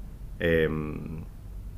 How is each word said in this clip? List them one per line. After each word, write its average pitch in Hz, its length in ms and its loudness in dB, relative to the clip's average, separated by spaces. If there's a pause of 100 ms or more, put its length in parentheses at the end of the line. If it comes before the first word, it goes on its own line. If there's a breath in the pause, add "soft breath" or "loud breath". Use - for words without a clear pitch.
(380)
em, 78 840 2 (540)